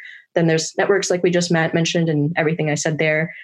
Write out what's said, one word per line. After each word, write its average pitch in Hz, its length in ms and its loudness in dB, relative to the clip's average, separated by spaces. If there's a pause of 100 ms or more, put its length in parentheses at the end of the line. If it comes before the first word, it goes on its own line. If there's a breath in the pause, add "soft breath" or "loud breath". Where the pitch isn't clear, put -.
(340 loud breath)
Then 170 140 2
there's 160 280 0
networks 190 360 2
like 180 100 0
we 175 80 2
just 175 220 0
met, 165 240 0
mentioned 165 340 0
and 151 260 0
everything 156 360 0
I 151 40 0
said 156 220 -2
there. 156 340 0 (120)